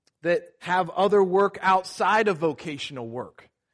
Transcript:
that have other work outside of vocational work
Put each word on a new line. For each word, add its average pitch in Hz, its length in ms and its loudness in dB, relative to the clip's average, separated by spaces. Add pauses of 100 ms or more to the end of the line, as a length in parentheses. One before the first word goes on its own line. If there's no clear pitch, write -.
(220)
that 165 200 0 (180)
have 180 300 -2
other 202 320 2
work 190 380 2
outside 190 680 2
of 180 100 -2
vocational 143 680 -6
work 113 440 -14 (240)